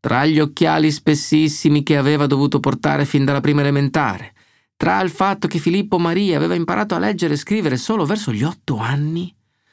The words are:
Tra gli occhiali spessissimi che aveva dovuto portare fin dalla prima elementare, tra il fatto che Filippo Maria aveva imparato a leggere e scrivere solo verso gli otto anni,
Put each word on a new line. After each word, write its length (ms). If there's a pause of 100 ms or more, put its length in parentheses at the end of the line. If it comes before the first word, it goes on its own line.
Tra 240
gli 140
occhiali 520
spessissimi 880
che 140
aveva 320
dovuto 320
portare 460
fin 180
dalla 160
prima 220
elementare, 720 (420)
tra 260
il 80
fatto 380
che 120
Filippo 380
Maria 400
aveva 180
imparato 380
a 60
leggere 340
e 40
scrivere 400
solo 280
verso 260
gli 120
otto 340
anni, 560 (400)